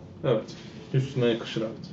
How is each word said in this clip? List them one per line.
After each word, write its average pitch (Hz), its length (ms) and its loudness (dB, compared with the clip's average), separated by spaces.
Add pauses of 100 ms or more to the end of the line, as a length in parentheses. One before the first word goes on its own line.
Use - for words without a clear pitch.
(240)
Evet. 117 320 2 (360)
Houston'a 131 340 2
yakışır, 113 360 2
evet. 110 320 -6